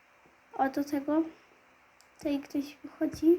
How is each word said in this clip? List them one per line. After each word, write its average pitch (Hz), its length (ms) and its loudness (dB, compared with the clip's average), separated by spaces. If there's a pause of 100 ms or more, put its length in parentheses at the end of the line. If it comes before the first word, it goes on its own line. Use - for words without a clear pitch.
(540)
O, 269 160 0
do 285 140 -2
tego. 294 400 0 (920)
Tutaj 285 220 -2
ktoś - 440 -8
wychodzi. 320 560 2